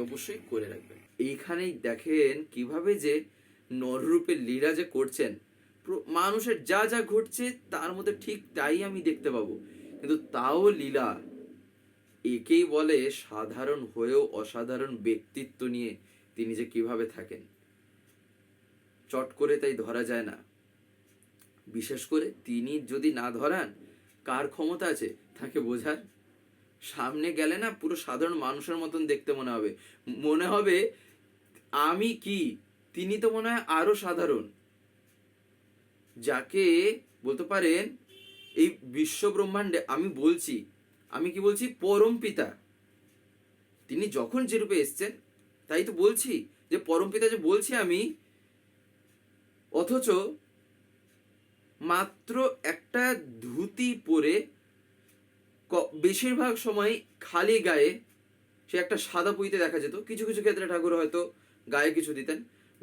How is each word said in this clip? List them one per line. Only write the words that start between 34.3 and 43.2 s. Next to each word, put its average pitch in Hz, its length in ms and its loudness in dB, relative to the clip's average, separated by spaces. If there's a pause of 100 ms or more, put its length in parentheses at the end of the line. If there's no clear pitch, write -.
যাকে 131 480 0 (600)
বলতে 135 260 -2
পারেন 180 320 2 (800)
এই 165 80 8 (260)
বিশ্ব 156 260 -2 (140)
ব্রহ্মাণ্ডে 196 440 0 (140)
আমি 165 140 0 (160)
বলছি, 160 320 4 (640)
আমি 170 160 -2
কি 190 140 -8
বলছি, 208 180 2 (180)
পরম 208 300 6 (100)
পিতা। 202 240 -2 (1400)